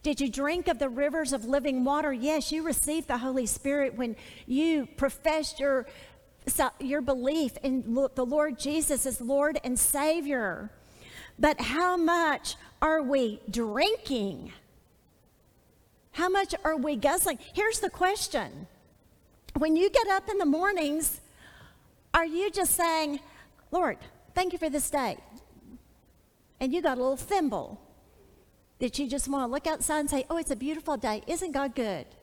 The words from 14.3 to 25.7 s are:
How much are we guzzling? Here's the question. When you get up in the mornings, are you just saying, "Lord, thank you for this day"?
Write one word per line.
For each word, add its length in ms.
How 160
much 260
are 120
we 200
guzzling? 420
Here's 240
the 120
question. 760
When 200
you 140
get 180
up 200
in 100
the 80
mornings, 760
are 140
you 240
just 220
saying, 480
"Lord, 280
thank 180
you 60
for 100
this 220
day"? 280